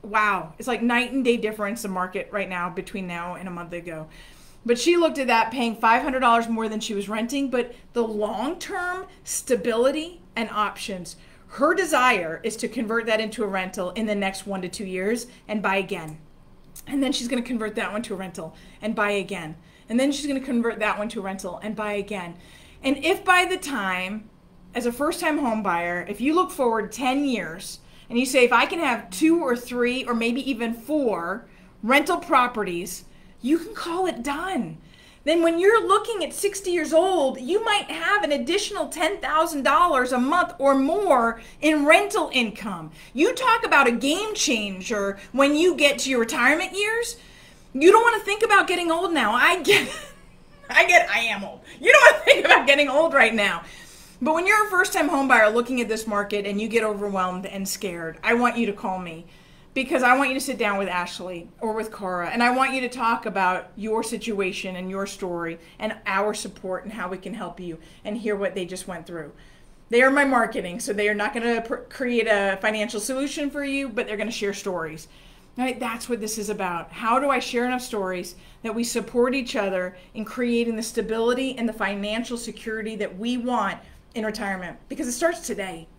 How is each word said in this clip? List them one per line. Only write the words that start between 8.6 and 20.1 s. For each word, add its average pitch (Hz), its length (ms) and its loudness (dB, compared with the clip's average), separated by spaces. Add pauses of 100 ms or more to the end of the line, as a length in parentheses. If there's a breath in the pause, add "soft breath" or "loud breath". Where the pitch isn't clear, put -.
stability 254 1000 0 (140)
and 226 140 -4
options, 190 640 -6 (320 soft breath)
her 311 280 2
desire 254 680 2
is 214 140 -4
to 233 100 -6
convert 226 380 -4
that 220 160 0
into 214 220 -4
a 202 40 -2
rental 185 440 -4
in 220 160 -4
the 208 80 0
next 190 320 -4
one 190 160 -6
to 180 40 -8
two 190 160 -10
years 190 440 -4 (200 loud breath)
and 214 140 -4
buy 196 140 0
again. 175 420 -4 (680)
And 269 140 -2
then 262 120 0
she's 240 140 -4
gonna 247 160 -2
convert 220 320 -6
that 196 180 -4
one 214 80 -4
to 214 140 -6
a - 20 -10
rental 180 380 -10 (260 loud breath)
and 214 140 -4
buy 208 160 2
again. 185 440 -4 (320 soft breath)
And 233 120 0
then 285 120 4